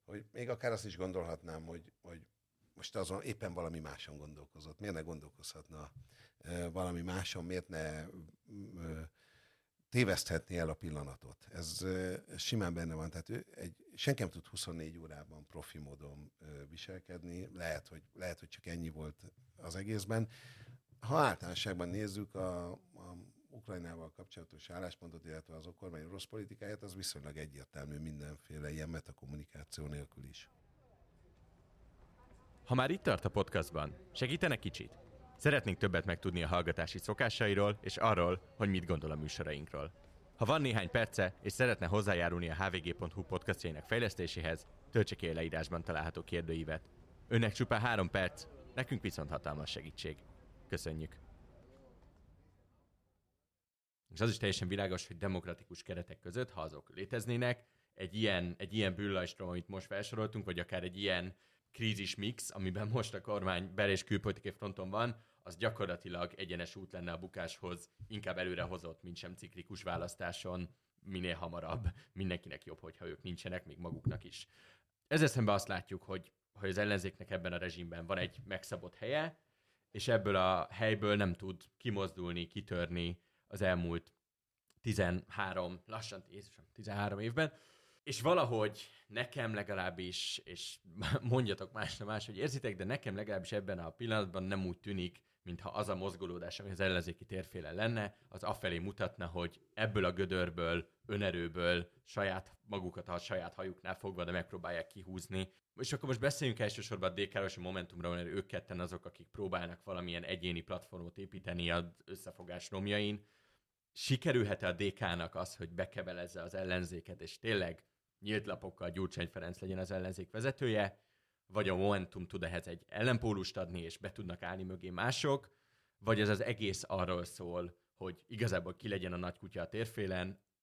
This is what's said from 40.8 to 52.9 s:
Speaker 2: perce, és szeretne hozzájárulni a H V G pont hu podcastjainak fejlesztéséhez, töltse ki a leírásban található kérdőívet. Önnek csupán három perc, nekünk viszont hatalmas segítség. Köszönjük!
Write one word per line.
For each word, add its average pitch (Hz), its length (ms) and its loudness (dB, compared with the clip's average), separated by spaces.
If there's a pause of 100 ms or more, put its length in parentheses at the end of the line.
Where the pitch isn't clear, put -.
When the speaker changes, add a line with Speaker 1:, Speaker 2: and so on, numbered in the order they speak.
Speaker 2:
perce, 104 520 4
és 101 100 0
szeretne 120 340 4
hozzájárulni 87 640 4
a 80 60 -2
H 92 160 2
V 90 60 0
G 85 180 0
pont - 180 -4
hu 98 100 -4
podcastjainak 87 680 -2
fejlesztéséhez, 90 760 0 (240)
töltse 107 240 6
ki 87 140 -2
a 82 40 0
leírásban 82 500 0
található 80 400 -2
kérdőívet. 80 680 -2 (400)
Önnek 113 240 6
csupán 117 280 4
három 107 300 4
perc, - 360 2 (280)
nekünk 123 280 0
viszont 78 280 -2
hatalmas 76 400 -2
segítség. 76 540 -6 (440)
Köszönjük! 80 560 -4 (3000)